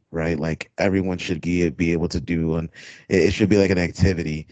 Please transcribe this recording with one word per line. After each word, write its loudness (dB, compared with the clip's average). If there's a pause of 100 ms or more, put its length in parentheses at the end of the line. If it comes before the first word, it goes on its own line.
(120)
right? -2
Like, -4
everyone 0
should -6
be, 0
be 0
able -2
to -4
do, -2
and -4 (400)
it, 4
it 4
should 2
be 4
like 4
an 2
activity -2